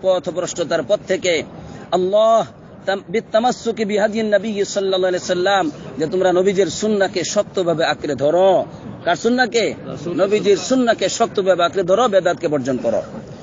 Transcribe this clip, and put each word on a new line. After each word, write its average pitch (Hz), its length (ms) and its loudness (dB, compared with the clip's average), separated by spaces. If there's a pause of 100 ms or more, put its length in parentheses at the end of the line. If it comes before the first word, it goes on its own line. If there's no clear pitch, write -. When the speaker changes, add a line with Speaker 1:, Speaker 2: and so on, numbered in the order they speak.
Speaker 1:
পথভ্রষ্টতার 175 840 -2
পথ 202 200 2
থেকে। 175 360 0 (480)
আল্লাহ 208 540 4 (400)
তাম-, 196 240 -2
বিত 202 220 -2
তামাসসুকি 226 540 0
বিহাদিন 208 500 0
নবী 202 280 0
সাল্লাল্লাহু 190 460 0
আলাইহি 180 180 -2
সাল্লাম, 180 440 0 (260)
যে 156 100 -2
তোমরা 185 260 2
নবীজির 185 340 2
সুন্নাহকে 196 560 -2
শক্তভাবে 175 600 0
আঁকড়ে 147 300 -2
ধরো। 160 500 4 (400)
কার 170 100 2
সুন্নাহকে? 226 580 0 (120)
Speaker 2:
রাসূল 156 380 -4
Speaker 1:
নবীজির 202 340 2
সুন্নাহকে 233 520 2
শক্তভাবে 185 540 2
আঁকড়ে 175 200 0
ধরো, 196 240 4
বেদাতকে 175 400 2
বর্জন 135 300 0
করো। 110 240 0 (420)